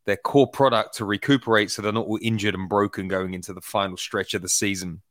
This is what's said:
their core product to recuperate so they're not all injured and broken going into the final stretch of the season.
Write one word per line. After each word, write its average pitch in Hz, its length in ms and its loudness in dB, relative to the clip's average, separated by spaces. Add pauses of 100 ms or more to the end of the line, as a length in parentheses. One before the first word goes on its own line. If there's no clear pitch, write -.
their 101 120 0
core 135 320 4
product 120 460 2
to 110 100 -6
recuperate 107 680 2
so - 100 -6
they're 104 120 0
not 113 140 -2
all 107 140 -4
injured 107 340 0
and 92 120 -6
broken 101 400 0
going 92 260 -2
into 92 200 -10
the 90 80 -16
final 98 340 -4
stretch - 380 -4
of 98 80 -2
the 90 80 -6
season. 92 600 -2